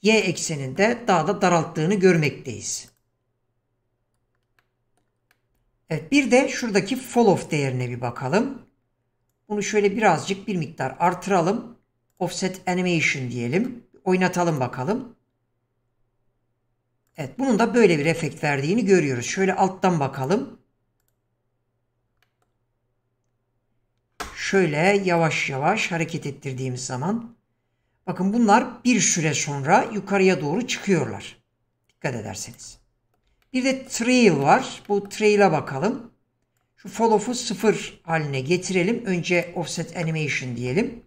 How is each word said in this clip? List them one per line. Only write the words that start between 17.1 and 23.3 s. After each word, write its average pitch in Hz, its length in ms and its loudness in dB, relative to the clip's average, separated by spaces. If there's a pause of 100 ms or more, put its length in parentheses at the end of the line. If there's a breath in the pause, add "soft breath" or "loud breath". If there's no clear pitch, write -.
Evet, 143 220 -10
bunun 247 200 2
da 220 160 2
böyle 202 240 6
bir 143 80 0
efekt 160 380 -2
verdiğini 151 400 0
görüyoruz. 147 420 2
Şöyle 190 280 0
alttan 190 460 0
bakalım. 139 600 -4 (3750)